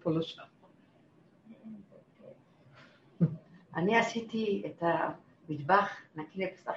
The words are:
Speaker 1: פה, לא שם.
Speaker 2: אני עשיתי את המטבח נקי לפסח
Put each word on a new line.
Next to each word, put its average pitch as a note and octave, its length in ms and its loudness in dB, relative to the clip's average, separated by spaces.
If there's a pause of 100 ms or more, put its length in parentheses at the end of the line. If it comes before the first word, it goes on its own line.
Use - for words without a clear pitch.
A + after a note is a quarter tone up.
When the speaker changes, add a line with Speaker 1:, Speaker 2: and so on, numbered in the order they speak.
Speaker 1:
פה, E3+ 100 -2
לא D#3+ 120 2
שם. - 200 -10 (3250)
Speaker 2:
אני G3+ 220 4
עשיתי A3 680 0
את - 160 -8 (680)
המטבח D#3 480 2 (200)
נקי D#3 280 -10
לפסח - 320 -6